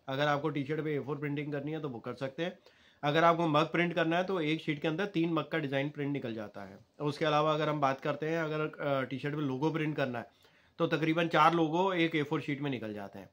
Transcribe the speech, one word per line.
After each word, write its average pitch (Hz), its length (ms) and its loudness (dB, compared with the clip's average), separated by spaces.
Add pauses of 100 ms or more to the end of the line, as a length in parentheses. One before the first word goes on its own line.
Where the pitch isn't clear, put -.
अगर 139 200 0
आपको 147 220 0
टी-शर्ट 147 320 -2
पे 151 140 -2
ए 135 40 0
फ़ोर 139 180 -4
प्रिंटिंग 147 340 -4
करनी 143 200 -4
है 160 80 -6
तो 151 100 -6
वो 117 100 -8
कर 123 140 -8
सकते 135 300 -6
हैं। 185 160 -6 (440)
अगर 147 200 4
आपको 170 240 6
मग 151 160 4
प्रिंट 170 300 2
करना 165 240 2
है 185 60 2
तो 185 180 -2
एक 156 200 0
शीट 151 200 -4
के 165 60 -2
अंदर 160 180 -2
तीन 170 280 0
मग 156 100 0
का 151 140 -4
डिज़ाइन 143 320 -2
प्रिंट 143 240 -4
निकल 120 200 -6
जाता 104 280 -10
है। 98 160 -16 (240)
उसके 147 240 -2
अलावा 151 280 4
अगर 151 160 0
हम 151 120 -2
बात 135 200 2
करते 151 280 -2
हैं, 165 100 0
अगर, 156 460 -4
अ, 139 180 0
टी-शर्ट 139 320 -4
पे 151 60 -4
लोगो 139 300 0
प्रिंट 151 240 -2
करना 127 240 -2
है - 180 -12 (420)
तो 165 80 2
तकरीबन 160 400 2
चार 165 260 8
लोगो 170 400 2
एक 165 220 2
ए 151 80 2
फ़ोर 147 180 -2
शीट 139 200 -4
में 143 100 -2
निकल 110 220 -6
जाते 101 260 -12
हैं। 95 140 -18